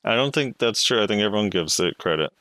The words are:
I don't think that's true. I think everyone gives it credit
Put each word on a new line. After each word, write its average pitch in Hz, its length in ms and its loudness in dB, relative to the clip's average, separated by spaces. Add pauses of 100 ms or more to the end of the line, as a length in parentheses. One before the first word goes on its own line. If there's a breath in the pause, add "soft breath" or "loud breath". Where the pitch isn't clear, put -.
I 110 100 0
don't 135 200 0
think 139 240 -2
that's 117 240 0
true. 113 200 2
I 101 40 2
think 104 140 0
everyone 104 300 0
gives 85 280 -2
it 90 200 -2
credit 80 320 -2 (100)